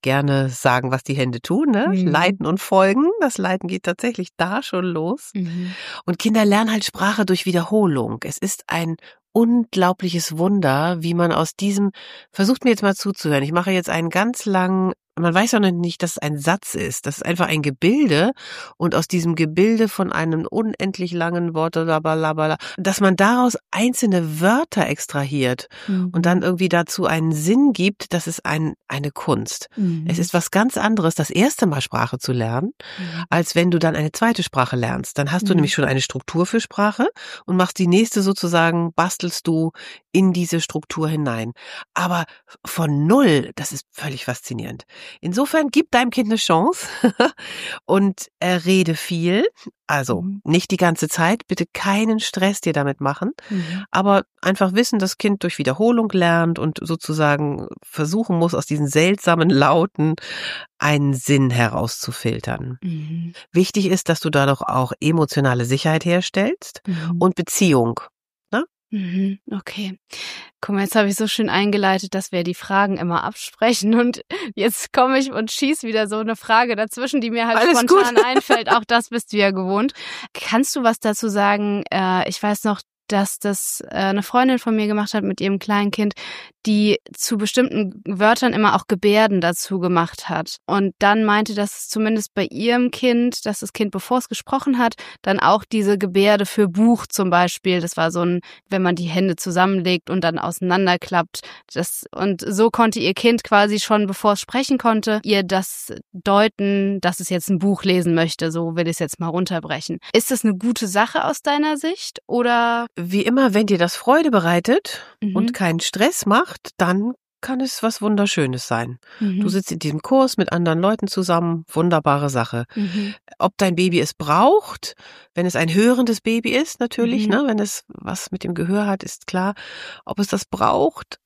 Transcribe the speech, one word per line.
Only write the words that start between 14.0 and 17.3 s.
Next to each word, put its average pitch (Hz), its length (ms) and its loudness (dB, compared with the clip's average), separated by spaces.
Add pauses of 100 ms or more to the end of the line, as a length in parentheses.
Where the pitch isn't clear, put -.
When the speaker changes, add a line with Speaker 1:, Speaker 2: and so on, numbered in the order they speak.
Speaker 1:
ganz 214 360 -2
langen, 190 480 0 (260)
man 170 140 2
weiß 208 200 4
ja 220 60 4
noch 190 120 4
nicht, 175 320 -4
dass 170 80 -4
es - 80 -10
ein 151 180 -4
Satz 160 380 -2
ist, 143 320 -6
das 151 100 -6
ist - 80 -10
einfach 175 220 -2